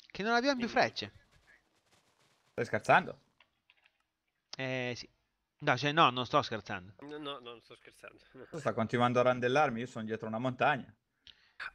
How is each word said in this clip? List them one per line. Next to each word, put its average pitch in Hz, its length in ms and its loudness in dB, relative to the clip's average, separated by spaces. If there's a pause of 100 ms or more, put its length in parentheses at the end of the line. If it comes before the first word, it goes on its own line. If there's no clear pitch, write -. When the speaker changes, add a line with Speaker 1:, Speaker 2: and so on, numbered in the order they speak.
Speaker 1:
Che - 160 -10
non 233 100 0
abbiamo 254 240 2
più 233 100 -2
Speaker 2:
Dimmi. 254 120 0
Speaker 1:
frecce. 113 320 0 (1400)
Speaker 3:
Stai 117 140 -4
scherzando? 139 540 2 (1400)
Speaker 1:
Eh, 127 380 -4
sì. - 120 -14 (500)
No, 147 200 2
cioè, 147 140 0
no, 151 180 8
non 123 160 -2
sto 143 160 2
scherzando. 101 600 -8
Speaker 2:
No, 147 160 -12
no, 143 220 -10
non 120 220 -16
sto - 140 -20
scherzando. - 560 -20
<laughs> 131 240 -18
Speaker 3:
Sta 131 180 -4
continuando 120 460 2
a 123 40 6
randellarmi, 123 580 2
io 123 60 -6
sono 113 180 -10
dietro 110 220 -6
una 110 120 -6
montagna. 127 540 0 (800)